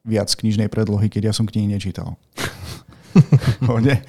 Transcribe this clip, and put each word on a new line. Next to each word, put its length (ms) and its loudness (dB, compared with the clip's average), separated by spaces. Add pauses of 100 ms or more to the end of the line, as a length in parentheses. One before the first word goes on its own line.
viac 280 0
knižnej 380 0
predlohy, 400 0
keď 160 -2
ja 100 0
som 120 -2
knihy 260 -2
nečítal. 480 -6 (160)
<laughs> 320 -10 (1000)
O, 140 2
nie? 180 4 (120)